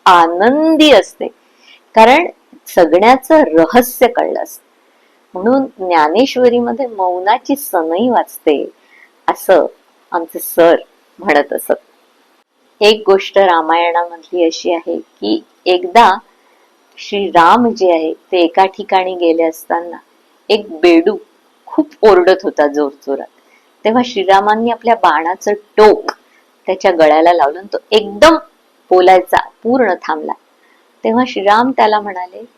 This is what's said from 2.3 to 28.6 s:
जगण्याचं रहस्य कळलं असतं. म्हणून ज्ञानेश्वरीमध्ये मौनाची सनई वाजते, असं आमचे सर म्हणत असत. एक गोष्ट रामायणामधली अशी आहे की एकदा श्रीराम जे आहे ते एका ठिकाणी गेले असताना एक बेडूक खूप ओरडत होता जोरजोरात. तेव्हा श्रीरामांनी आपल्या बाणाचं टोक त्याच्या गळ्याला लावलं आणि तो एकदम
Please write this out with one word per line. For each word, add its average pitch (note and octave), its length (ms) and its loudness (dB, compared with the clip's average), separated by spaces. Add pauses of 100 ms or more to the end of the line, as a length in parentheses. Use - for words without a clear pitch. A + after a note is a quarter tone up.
जगण्याचं G3+ 580 2
रहस्य A#3+ 760 2
कळलं - 340 -6
असतं. - 220 -18 (680)
म्हणून A3+ 520 -4
ज्ञानेश्वरीमध्ये A#3 1000 0
मौनाची G3+ 720 -4
सनई F3+ 520 -4
वाजते, - 640 -4 (560)
असं E3+ 380 0 (460)
आमचे E3+ 260 -8
सर E3 380 0 (420)
म्हणत D3 340 -2
असत. - 220 -6 (1080)
एक G#3+ 260 0
गोष्ट G3 320 0
रामायणामधली E3+ 1080 -2
अशी E3 300 -4
आहे E3+ 240 -8
की - 460 -8 (220)
एकदा F#3 520 2 (800)
श्रीराम G3 680 2
जे F#3+ 240 0
आहे D#3+ 200 -2
ते - 280 -4
एका E3+ 260 2
ठिकाणी F#3 480 -4
गेले E3 280 -2
असताना E3+ 540 -6 (520)
एक A3+ 320 -4
बेडूक D#4 400 2 (460)
खूप - 220 -4 (140)
ओरडत F#3 420 4
होता D3+ 220 -2
जोरजोरात. C#3 600 -6 (580)
तेव्हा A3+ 200 0
श्रीरामांनी G#3 680 0
आपल्या A3+ 240 -2
बाणाचं F3 580 -2 (240)
टोक - 340 4 (560)
त्याच्या F#3 240 -2
गळ्याला D#3+ 420 2
लावलं D#3 260 -2
आणि G3+ 140 -18
तो - 60 -6 (120)
एकदम G#3+ 440 2 (560)